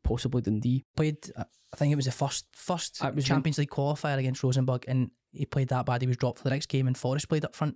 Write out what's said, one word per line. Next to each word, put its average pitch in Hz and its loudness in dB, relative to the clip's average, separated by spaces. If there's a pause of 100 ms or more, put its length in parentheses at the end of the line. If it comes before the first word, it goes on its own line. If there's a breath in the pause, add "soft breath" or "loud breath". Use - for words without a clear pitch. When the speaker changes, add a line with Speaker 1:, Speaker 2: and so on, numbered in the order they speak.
Speaker 1:
possibly 123 0
Dundee. 110 2 (100)
Speaker 2:
Played, 151 -2
uh, - -8 (280)
I - -14
think 147 2
it 151 4
was 139 0
the 127 0
first, - -2
first - -4
Speaker 1:
It 135 0
was 139 0
Speaker 2:
Champions 139 2
League 143 0
qualifier 143 0
against 131 -2
Rosenborg, 127 2
and 127 2 (220)
he - -4
played 131 0
that 131 0
bad. 123 0
He 127 0
was 123 2
dropped 123 -2
for - -20
the 131 0
next 143 -2
game, 131 0
and 127 2
Forrest 135 -2
played 151 0
up - -10
front 151 -2